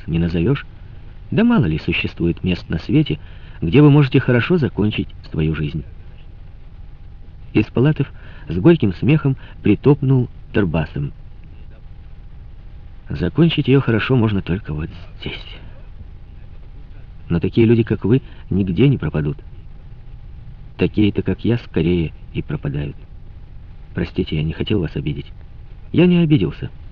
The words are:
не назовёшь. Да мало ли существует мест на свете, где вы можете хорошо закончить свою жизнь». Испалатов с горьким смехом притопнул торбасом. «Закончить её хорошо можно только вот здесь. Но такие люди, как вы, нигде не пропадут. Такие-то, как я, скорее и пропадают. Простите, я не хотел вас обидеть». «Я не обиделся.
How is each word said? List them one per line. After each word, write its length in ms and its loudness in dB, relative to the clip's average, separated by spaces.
не 120 0
назовёшь. 480 2
Да 140 4
мало 200 6
ли 140 2
существует 640 -2
мест 240 -2
на 100 -2
свете, 400 2
где 180 6
вы 100 10
можете 300 6
хорошо 380 4
закончить 500 2
свою 240 2
жизнь». 300 -4
Испалатов 580 2
с 80 -4
горьким 380 6
смехом 420 4
притопнул 680 4
торбасом. 600 0
«Закончить 580 2
её 140 6
хорошо 340 2
можно 260 4
только 320 -4
вот 160 -4
здесь. 260 -8
Но 120 2
такие 260 4
люди, 160 6
как 220 0
вы, 180 4
нигде 380 4
не 100 4
пропадут. 380 -2
Такие-то, 460 2
как 220 -2
я, 140 2
скорее 540 0
и 60 -2
пропадают. 540 -4
Простите, 420 -2
я 80 0
не 80 -2
хотел 280 0
вас 140 -2
обидеть». 320 -4
«Я 160 6
не 120 6
обиделся. 520 2